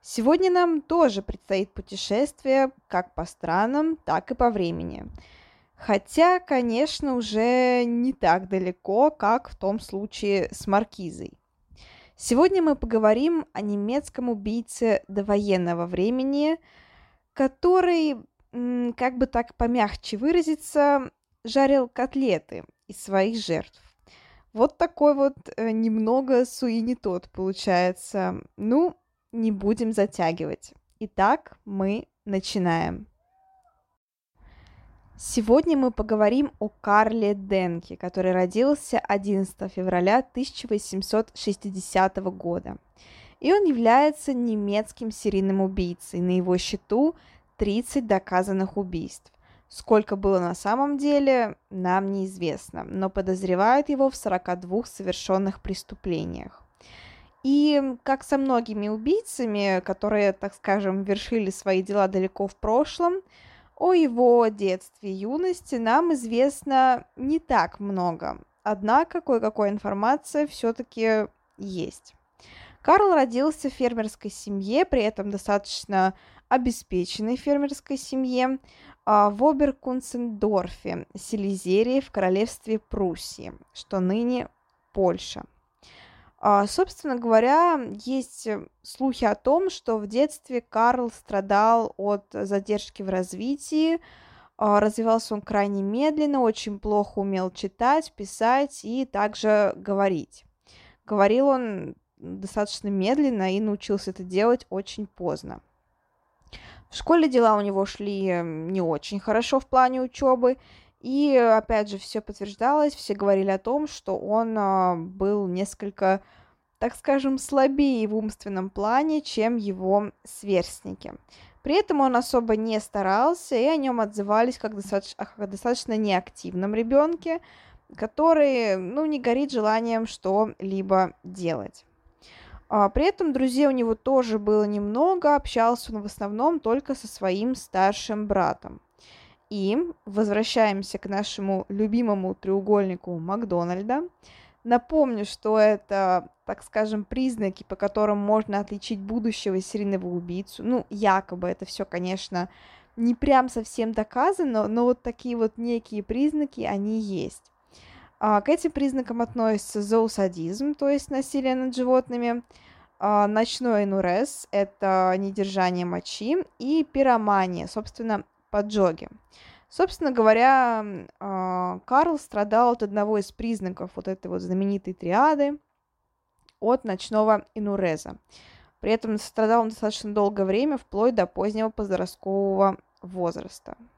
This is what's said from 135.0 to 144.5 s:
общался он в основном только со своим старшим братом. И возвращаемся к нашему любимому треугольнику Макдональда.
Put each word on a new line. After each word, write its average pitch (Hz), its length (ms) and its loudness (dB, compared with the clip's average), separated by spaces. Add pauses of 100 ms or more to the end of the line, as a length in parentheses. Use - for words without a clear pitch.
общался 233 600 0
он 208 80 -6
в 208 40 -10
основном 226 540 -2
только 262 340 0
со 220 140 -12
своим 202 460 -2
старшим 208 720 0
братом. - 560 -2 (680)
И 202 240 0 (300)
возвращаемся 208 920 0
к - 100 -12
нашему 196 600 -4
любимому 202 680 0
треугольнику 190 840 0
Макдональда. 196 880 -4 (540)